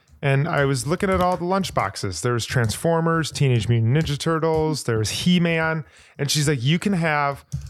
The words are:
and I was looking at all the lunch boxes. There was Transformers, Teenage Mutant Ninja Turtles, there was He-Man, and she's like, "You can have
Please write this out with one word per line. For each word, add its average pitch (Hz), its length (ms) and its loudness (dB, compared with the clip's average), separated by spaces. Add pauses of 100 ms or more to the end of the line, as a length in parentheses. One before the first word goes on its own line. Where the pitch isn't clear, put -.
(240)
and 139 240 2
I 143 180 0
was 135 220 -2
looking 180 240 -2
at 185 100 2
all 180 160 0
the 165 80 -6
lunch 190 300 -2
boxes. 98 460 -4
There 123 120 0
was 117 140 -2
Transformers, 165 840 0
Teenage 123 400 2
Mutant 117 260 2
Ninja 151 220 0
Turtles, 156 680 0
there 113 120 0
was 110 140 -2
He-Man, 165 720 2 (340)
and 143 140 -2
she's 151 160 0
like, 143 160 0
"You 156 160 2
can 202 140 -2
have 147 520 0 (240)